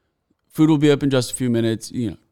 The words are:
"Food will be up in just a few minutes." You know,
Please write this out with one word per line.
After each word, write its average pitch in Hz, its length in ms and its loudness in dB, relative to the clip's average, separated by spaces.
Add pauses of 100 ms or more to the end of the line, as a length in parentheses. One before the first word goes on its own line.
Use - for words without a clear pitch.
(480)
"Food 156 220 2
will 156 80 4
be 147 140 4
up 139 100 0
in 143 80 0
just 131 220 0
a - 20 -12
few 123 160 -4
minutes." 117 420 -2
You 113 200 -6
know, - 60 -16 (140)